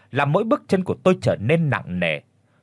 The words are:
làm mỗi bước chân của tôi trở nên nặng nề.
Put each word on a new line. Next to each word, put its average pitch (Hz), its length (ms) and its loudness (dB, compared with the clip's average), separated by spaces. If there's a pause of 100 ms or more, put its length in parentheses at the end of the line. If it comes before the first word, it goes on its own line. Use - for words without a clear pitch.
(120)
làm 139 200 0
mỗi 196 120 2
bước 226 240 -2
chân 185 160 0
của 110 200 -4
tôi 185 180 4
trở 90 140 2
nên 151 340 0
nặng 90 300 -4
nề. 80 200 -2 (440)